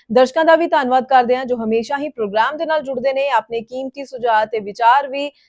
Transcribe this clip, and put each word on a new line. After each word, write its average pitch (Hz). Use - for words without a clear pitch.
ਦਰਸ਼ਕਾਂ 254
ਦਾ 320
ਵੀ 339
ਧੰਨਵਾਦ 262
ਕਰਦੇ 254
ਹਾਂ 262
ਜੋ 247
ਹਮੇਸ਼ਾ 226
ਹੀ 294
ਪ੍ਰੋਗਰਾਮ 226
ਦੇ 320
ਨਾਲ 311
ਜੁੜਦੇ 262
ਨੇ, 269
ਆਪਣੇ 233
ਕੀਮਤੀ 262
ਸੁਝਾਅ 226
ਤੇ 220
ਵਿਚਾਰ 233
ਵੀ 277